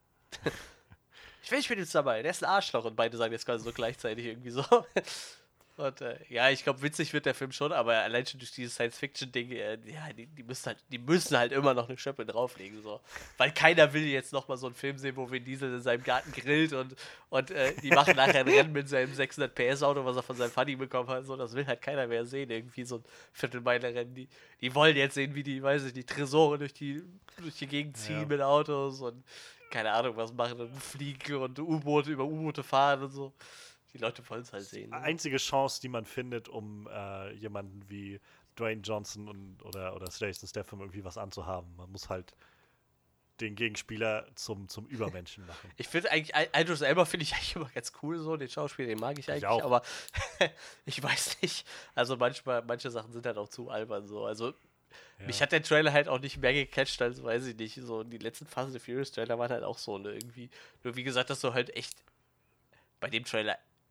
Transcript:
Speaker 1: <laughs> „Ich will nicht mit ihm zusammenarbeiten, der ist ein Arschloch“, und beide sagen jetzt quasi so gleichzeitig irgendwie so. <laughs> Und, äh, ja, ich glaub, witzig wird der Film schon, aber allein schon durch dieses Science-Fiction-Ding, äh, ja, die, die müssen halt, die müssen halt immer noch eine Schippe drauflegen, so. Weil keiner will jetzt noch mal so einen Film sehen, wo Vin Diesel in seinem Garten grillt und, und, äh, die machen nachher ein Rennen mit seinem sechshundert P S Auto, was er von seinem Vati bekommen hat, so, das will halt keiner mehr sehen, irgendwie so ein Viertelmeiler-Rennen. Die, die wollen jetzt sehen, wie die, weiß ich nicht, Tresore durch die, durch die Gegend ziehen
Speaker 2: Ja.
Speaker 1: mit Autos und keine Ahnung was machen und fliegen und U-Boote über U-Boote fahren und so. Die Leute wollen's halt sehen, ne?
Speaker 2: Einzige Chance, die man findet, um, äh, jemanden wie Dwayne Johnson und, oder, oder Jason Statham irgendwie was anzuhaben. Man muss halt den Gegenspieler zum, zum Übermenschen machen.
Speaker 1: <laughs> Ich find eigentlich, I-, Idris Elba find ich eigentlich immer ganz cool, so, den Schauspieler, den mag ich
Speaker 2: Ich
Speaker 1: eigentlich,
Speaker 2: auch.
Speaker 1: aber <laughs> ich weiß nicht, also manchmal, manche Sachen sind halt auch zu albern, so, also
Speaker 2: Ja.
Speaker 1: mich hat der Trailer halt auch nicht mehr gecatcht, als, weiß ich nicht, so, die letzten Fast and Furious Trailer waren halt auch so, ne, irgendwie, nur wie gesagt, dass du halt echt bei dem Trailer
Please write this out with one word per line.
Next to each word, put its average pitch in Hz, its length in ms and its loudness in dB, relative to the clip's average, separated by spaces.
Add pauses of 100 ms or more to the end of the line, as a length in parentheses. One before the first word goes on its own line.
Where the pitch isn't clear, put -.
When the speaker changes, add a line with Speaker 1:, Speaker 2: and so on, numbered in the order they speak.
(320)
Speaker 1:
<laughs> - 1120 -12
„Ich - 80 -8
will 262 80 2
nicht - 100 -2
mit 233 100 0
ihm 175 60 -2
zusammenarbeiten, 131 380 2
der 160 80 0
ist 175 120 -4
ein 156 60 2
Arschloch“, 175 360 2
und 110 100 -6
beide 117 220 2
sagen 113 140 2
jetzt 113 140 -6
quasi 117 180 -2
so 117 80 -8
gleichzeitig 117 540 -4
irgendwie 120 260 -10
so. 131 180 -2
<laughs> - 40 8 (1040)
Und, 139 240 -4
äh, 123 160 -8 (100)
ja, 123 220 4
ich 135 160 2
glaub, 135 160 0
witzig 147 320 -2
wird 147 120 0
der 135 80 4
Film 135 200 -6
schon, 151 180 -2
aber 117 280 4
allein 117 260 0
schon 139 120 -10
durch 127 140 -14
dieses 123 240 -8
Science-Fiction-Ding, 123 800 -4
äh, 107 240 -4 (120)
ja, 156 220 -12
die, 117 160 -16
die 147 160 -18
müssen 123 220 -10
halt, 117 260 -8
die 127 60 -6
müssen 139 400 4
halt 120 160 4
immer 139 200 6
noch 120 140 0
eine 127 100 -10
Schippe 139 280 -6
drauflegen, 107 580 -4
so. 107 160 -10 (380)
Weil 139 160 4
keiner 156 400 8
will 156 120 2
jetzt 135 280 -2
noch 139 160 -2
mal 131 80 -4
so 127 100 -8
einen 123 80 -10
Film 139 220 -4
sehen, 135 180 -4
wo 127 160 -6
Vin 127 140 -4
Diesel 131 300 -4
in 123 60 -4
seinem 123 220 2
Garten 131 300 0
grillt 147 400 4
und, 131 220 -4 (340)
und, 131 220 2
äh, 143 300 2
die 156 100 4
machen 147 260 10
nachher 139 240 8
ein 131 80 4
Rennen 160 240 8
mit 139 160 -2
seinem 131 240 2
sechshundert 135 420 -2
P 123 120 2
S 139 140 2
Auto, 139 220 4
was 127 140 0
er 123 60 0
von 127 120 -6
seinem 120 160 0
Vati 135 240 2
bekommen 127 320 -4
hat, 131 160 -4
so, 135 140 -10
das 117 180 -6
will 139 100 0
halt 131 160 -2
keiner 139 260 -2
mehr 117 180 0
sehen, 131 240 -6
irgendwie 120 340 -6
so 123 140 -8
ein 113 60 -12 (280)
Viertelmeiler-Rennen. 123 840 -2
Die, 127 140 -14 (320)
die 123 160 -2
wollen 151 220 8
jetzt 139 160 4
sehen, 139 200 -2
wie 143 100 -6
die, 135 200 -6
weiß 139 220 2
ich 127 80 -8
nicht, 127 160 -10
Tresore 147 500 4
durch 143 140 -6
die, 147 280 -6 (360)
durch 165 180 -12
die 147 120 -8
Gegend 143 280 -4
ziehen 151 240 -6
Speaker 2:
Ja. 156 60 -2
Speaker 1:
mit 143 160 0
Autos 139 580 2
und 123 240 -10 (480)
keine 110 220 0
Ahnung 117 240 2
was 113 160 -4
machen 120 260 -2
und 120 160 -10
fliegen 139 640 -8
und 127 200 -4
U-Boote 147 540 2
über 139 140 0
U-Boote 156 380 -4
fahren 139 400 6
und 135 80 -6
so. 139 200 -10 (600)
Die - 60 -20
Leute 120 320 -4
wollen's 120 240 -12
halt 101 120 -10
sehen, 107 260 -14
ne? 147 60 -10
Speaker 2:
Einzige 156 400 -2
Chance, 135 440 0
die 127 80 -10
man 117 160 -6
findet, 123 420 -8
um, 104 440 -12
äh, 98 400 -10
jemanden 101 580 -10
wie 98 300 -12 (360)
Dwayne 110 280 -2
Johnson 104 440 -6
und, 98 380 -18
oder, 95 300 -8
oder 90 200 -10
Jason 98 320 -4
Statham 101 340 -8
irgendwie 98 220 -12
was 92 140 -12
anzuhaben. 90 580 -8
Man 90 160 -16
muss 95 160 -12
halt 92 280 -8 (1080)
den 107 140 -6
Gegenspieler 107 800 -2
zum, 101 340 -10
zum 107 160 -12
Übermenschen 95 640 -8
machen. 85 260 -16
Speaker 1:
<laughs> - 40 -20
Ich - 100 -8
find 175 240 0
eigentlich, 156 240 0
I-, 156 140 4 (120)
Idris 165 200 0
Elba 160 240 6
find 170 180 -2
ich - 100 -4
eigentlich - 220 -4
immer 151 180 -8
ganz - 180 -8 (120)
cool, 165 160 -4
so, 156 180 -4
den 139 100 -6
Schauspieler, 139 420 -6
den 110 100 -2
mag 135 180 -4
ich 135 100 -12
Speaker 2:
Ich 147 40 -4
Speaker 1:
eigentlich, 147 160 -4
Speaker 2:
auch. 113 160 4
Speaker 1:
aber 123 180 4 (580)
<laughs> - 460 0
ich - 160 -6
weiß - 400 -2
nicht, - 240 -2 (300)
also 123 200 2
manchmal, 123 460 0
manche 120 300 -6
Sachen 113 200 -8
sind 117 140 -8
halt 110 140 -4
auch 104 100 -6
zu 123 220 -12
albern, 107 340 -6
so, 104 180 -8
also 107 300 -4 (680)
Speaker 2:
Ja. 98 60 -14
Speaker 1:
mich 120 160 -2
hat 143 100 4
der 156 120 4
Trailer 151 280 6
halt 147 160 6
auch 127 120 0
nicht 135 180 -8
mehr 131 160 4
gecatcht, 135 480 0
als, 123 220 -2
weiß 123 240 0
ich 117 80 -8
nicht, 110 260 -8
so, 113 220 -6
die 117 160 -12
letzten 117 260 -10
Fast 131 260 -6
and 127 120 -10
Furious 131 280 -6
Trailer 117 280 -2
waren 120 100 0
halt 117 140 -2
auch 117 160 -6
so, 104 180 -6
ne, 101 160 -8
irgendwie, 120 380 -12 (320)
nur 120 120 -6
wie 127 80 -8
gesagt, 127 280 0
dass 135 80 -4
du 123 160 -2
halt 123 200 -2
echt - 280 -12 (960)
bei - 100 -6
dem 113 160 -2
Trailer 107 320 0 (340)